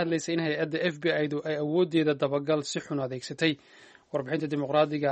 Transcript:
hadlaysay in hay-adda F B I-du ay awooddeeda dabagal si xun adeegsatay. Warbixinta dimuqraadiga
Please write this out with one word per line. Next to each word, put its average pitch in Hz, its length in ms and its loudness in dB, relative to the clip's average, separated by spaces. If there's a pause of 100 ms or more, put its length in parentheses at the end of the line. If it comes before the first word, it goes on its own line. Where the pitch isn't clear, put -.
hadlaysay 165 320 0
in 170 80 0
hay-adda 156 360 -2 (120)
F 151 80 -8
B 160 120 0
I-du 151 360 0
ay 156 160 -2
awooddeeda 156 520 2
dabagal 143 480 0
si - 180 -6
xun 147 220 -4
adeegsatay. 135 520 -2 (580)
Warbixinta 147 340 -2
dimuqraadiga 147 640 2